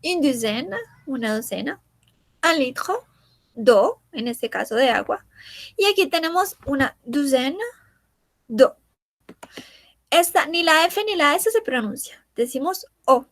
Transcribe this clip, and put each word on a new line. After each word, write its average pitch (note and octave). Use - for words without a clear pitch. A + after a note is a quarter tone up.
Une F4
douzaine, B3+
una A#3
docena. A3
Un E4
litre C4
d'eau, A3+
en A#3+
este A#3
caso A3
de B3+
agua. G#3
Y G4
aquí G4
tenemos E4
una C4+
douzaine C4+
d'eau. A3+
Esta, E4+
ni E4+
la E4
F F#4
ni G#4+
la D4
S F#4+
se A4
pronuncia. -
Decimos C4
œufs C4+